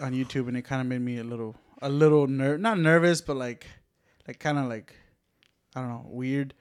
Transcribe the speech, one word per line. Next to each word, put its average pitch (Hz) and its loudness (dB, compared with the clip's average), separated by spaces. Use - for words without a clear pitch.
on 131 -6
YouTube, 127 -4
and 123 -4
it 120 -6
kinda 131 -4
made 127 -4
me 123 -4
a 117 -8
little, 117 -8
a 139 -4
little 147 6
ner-, 135 0
not 214 0
nervous, 165 6
but, 143 -6
like, 120 -10
like, 127 -14
kinda, 143 -2
like, 113 -8
I 127 -8
don't 127 -6
know, 117 -12
weird. 135 -4